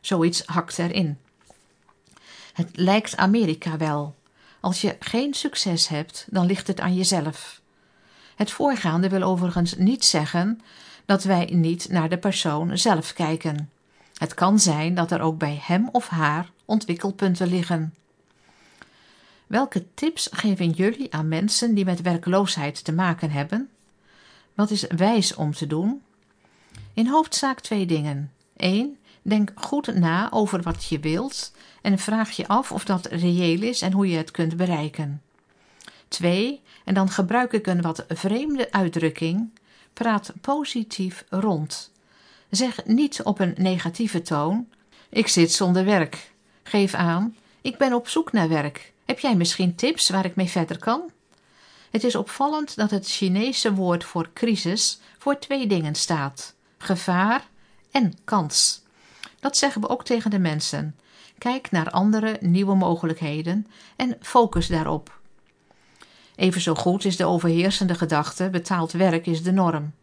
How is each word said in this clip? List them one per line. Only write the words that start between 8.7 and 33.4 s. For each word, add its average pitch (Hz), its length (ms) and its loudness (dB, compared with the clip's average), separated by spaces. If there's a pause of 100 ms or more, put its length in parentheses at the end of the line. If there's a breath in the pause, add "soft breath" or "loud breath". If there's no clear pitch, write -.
wil 185 140 0
overigens 180 540 0
niet 202 280 4
zeggen 180 560 0 (440 loud breath)
dat 190 200 2
wij 185 280 4
niet 170 380 2
naar 165 180 2
de 175 100 -2
persoon 175 600 -2
zelf 175 340 2
kijken. 156 560 -2 (460 loud breath)
Het - 200 -6
kan 196 240 4
zijn 165 360 2
dat 170 160 0
er 170 100 0
ook 160 180 0
bij 147 240 -2
hem 202 300 2
of 240 160 0
haar 160 420 0 (140)
ontwikkelpunten 190 840 0
liggen. 170 460 -2 (1500 soft breath)
Welke 240 380 -2 (100)
tips - 380 -4
geven 185 380 0
jullie 208 420 -2
aan 156 160 -2
mensen 208 460 0
die 202 100 2
met 180 160 0
werkloosheid 170 840 0
te 156 80 -4
maken 170 380 0
hebben? 151 380 -4 (840 soft breath)
Wat 208 160 2
is 208 160 -2 (100)
wijs 202 380 2
om 151 180 -2
te 151 140 -6
doen? 175 360 -2 (920 loud breath)
In 226 140 0
hoofdzaak 277 540 0
twee 202 260 -2
dingen. 147 460 -2 (240)
Eén, 226 420 0 (240 soft breath)
denk 208 320 2
goed - 400 -4
na 175 360 2
over 196 320 0
wat 170 220 -4
je 160 140 -4
wilt 160 540 -4 (300 loud breath)
en 196 160 2
vraag 220 320 -2
je - 180 -6
af 226 240 0
of - 120 -6
dat 180 220 -2
reëel 175 560 2